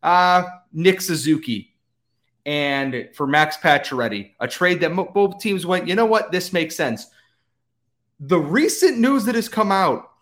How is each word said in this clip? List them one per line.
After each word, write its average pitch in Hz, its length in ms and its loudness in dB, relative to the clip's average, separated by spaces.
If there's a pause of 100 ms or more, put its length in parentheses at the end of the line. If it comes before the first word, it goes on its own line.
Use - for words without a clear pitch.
uh, 180 400 4 (280)
Nick 185 300 2
Suzuki." 143 720 -2 (720)
And 139 680 -4
for 147 120 -6
Max 151 300 2
Pacioretty, 120 760 0 (100)
a 123 80 -4
trade 180 320 0
that 165 100 0
mo-, 175 220 -4
both 196 260 0
teams 196 260 -4
went, 180 220 -2
"You 180 80 -2
know 226 100 2
what? 214 280 0
This 180 180 -4
makes 165 240 -4
sense." 123 320 -4 (1120)
The 151 180 0
recent 240 600 2
news 254 260 2
that 220 120 0
has 226 120 -2
come 214 240 0
out 185 400 0 (100)